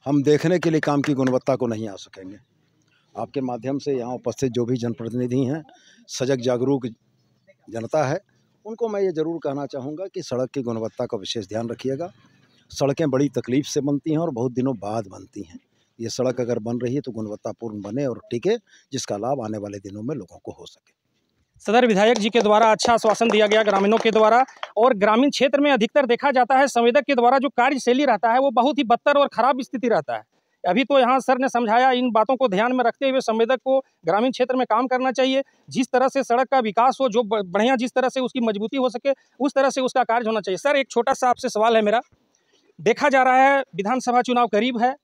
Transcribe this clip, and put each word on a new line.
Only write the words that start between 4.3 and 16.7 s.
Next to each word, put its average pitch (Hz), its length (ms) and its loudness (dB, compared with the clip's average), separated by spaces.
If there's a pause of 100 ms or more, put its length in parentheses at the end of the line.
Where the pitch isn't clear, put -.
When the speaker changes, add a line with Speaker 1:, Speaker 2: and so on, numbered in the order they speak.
Speaker 1:
जो 120 140 -2
भी 123 120 -2
जनप्रतिनिधि 120 680 -4
हैं, 151 200 -4 (440)
सजग 131 340 -4
जागरूक 127 440 0 (840)
जनता 113 380 -4
है, 156 120 -4 (460)
उनको 226 240 -6
मैं 202 120 -4
ये 190 100 0
ज़रूर 160 320 -4
कहना 143 220 -4
चाहूँगा 147 480 -10
कि 185 80 -10
सड़क 127 320 -4
की 139 80 -4
गुणवत्ता 113 440 -6
का 117 120 -8
विशेष 95 300 -8
ध्यान 113 220 -6
रखिएगा। 135 420 -8 (600)
सड़कें 143 380 -2
बड़ी 135 200 0
तकलीफ 127 360 -2
से - 160 -4
बनती 143 300 -4
हैं 151 60 0
और 170 120 -2
बहुत 127 220 -4
दिनों 127 240 -2
बाद 101 320 -8
बनती 95 340 -18
हैं। - 180 -16 (400)
ये 113 100 -8
सड़क 127 320 -2
अगर 117 180 -2
बन 117 200 -6